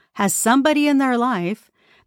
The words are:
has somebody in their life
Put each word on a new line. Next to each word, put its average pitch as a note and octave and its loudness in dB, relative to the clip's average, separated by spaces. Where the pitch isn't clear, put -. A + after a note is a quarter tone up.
has G3+ -2
somebody D4 2
in C#4+ 2
their B3+ 0
life G3+ -4